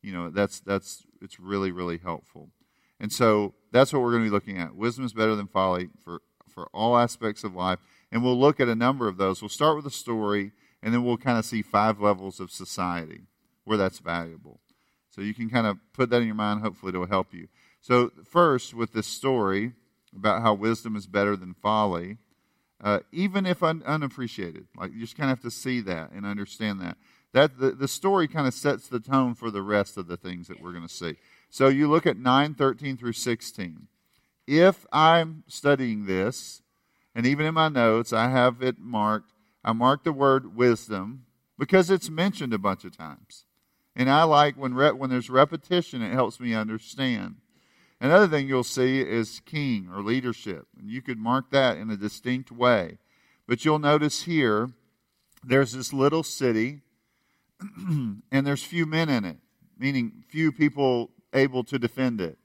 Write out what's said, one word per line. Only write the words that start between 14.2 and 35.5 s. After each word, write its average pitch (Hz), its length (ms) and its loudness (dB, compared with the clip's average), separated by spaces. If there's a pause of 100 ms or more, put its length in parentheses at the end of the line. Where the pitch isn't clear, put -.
So - 120 -14
you 104 120 -6
can 113 160 -8
kind 117 160 0
of 101 120 -2 (160)
put 127 160 -2
that 120 120 2
in 113 60 -2
your 107 80 -6
mind. 104 260 -2
Hopefully 98 280 -8
it'll 90 160 -4
help 95 280 -2
you. 85 140 -18 (340)
So 123 300 2 (140)
first, 160 480 2
with 117 200 -6
this 107 140 -4
story 113 680 -2 (420)
about 98 260 0
how 110 120 4
wisdom 110 420 -2
is 95 120 -10
better 101 280 0
than 90 180 -14
folly, 104 640 -2 (640)
uh, 101 180 0 (120)
even 190 340 -2
if 180 160 -2
un-, 160 240 -2
unappreciated. 123 880 -6
Like, - 180 -10
you 113 60 -14
just 113 160 -12
kinda 143 140 -2
have 127 120 -2
to 120 100 -8
see 127 300 -6
that 87 300 -6
and 101 140 -12
understand 101 560 -6
that. 87 160 -8 (340)
That 131 280 4
the, 131 120 2
the 135 160 -4
story 190 400 0
kinda 139 240 -2
sets - 360 -2
the 123 120 -6
tone 127 360 0
for 113 160 -8
the 101 100 -6
rest 101 360 0
of 90 100 -10
the 87 100 -8
things 90 300 -12
that 87 140 -18
we're 87 120 -14
gonna 85 160 -12
see. 82 260 -8 (360)
So 135 160 4
you 139 220 4
look 160 160 2
at 139 100 2
nine 131 380 2
thirteen 135 420 -2
through 120 180 -6
sixteen. 101 760 -8 (600)
If 170 460 4
I'm 160 540 4
studying 127 580 0